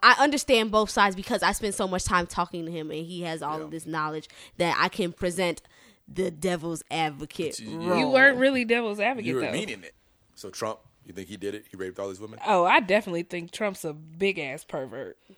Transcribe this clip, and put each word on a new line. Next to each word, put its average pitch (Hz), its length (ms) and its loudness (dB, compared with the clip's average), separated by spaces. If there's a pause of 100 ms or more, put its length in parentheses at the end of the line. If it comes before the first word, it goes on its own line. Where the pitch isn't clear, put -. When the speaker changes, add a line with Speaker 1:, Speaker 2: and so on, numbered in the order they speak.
Speaker 1:
I 240 160 10
understand 262 520 4
both 214 180 2
sides 202 260 2
because 196 280 -4
I 180 100 4
spent 202 220 -4
so 196 120 -2
much 185 180 -2
time 180 220 2
talking 175 380 -4
to 165 60 -8
him, 156 200 -6
and 160 140 -6
he 175 180 -8
has 165 180 -6
all 151 180 -4
Speaker 2:
Yeah. 156 60 -8
Speaker 1:
of 156 60 -12
this 160 140 -10
knowledge 156 420 -4 (300)
that 151 220 2
I 175 100 4
can 175 220 -2
present 175 500 -2 (460)
the 185 240 -4
devil's 165 600 -4
advocate 151 680 -4
Speaker 2:
But 110 80 -12
you, 160 160 -8
you 170 80 -2
Speaker 1:
role. 240 100 4
Speaker 3:
You 262 100 2
weren't 262 280 8
really 262 260 4
devil's 226 360 0
advocate, 233 280 0
Speaker 2:
You 131 80 0
were 127 60 0
Speaker 3:
though. - 100 0
Speaker 2:
meaning 135 320 -6
it. 80 100 -18 (420)
So 101 140 -14
Trump, 95 300 -6 (260)
you - 80 -20
think 85 160 -12
he 104 80 -14
did 98 180 -6
it? 104 140 -14
He - 60 -20
raped 92 240 -8
all 101 100 -4
these 95 120 -12
women? 110 240 -14
Speaker 3:
Oh, 127 200 4
I 247 160 8
definitely 185 420 0
think 175 280 -10
Trump's 202 320 -6
a 160 100 -6
big-ass 160 720 -4
pervert. 127 520 -8 (200)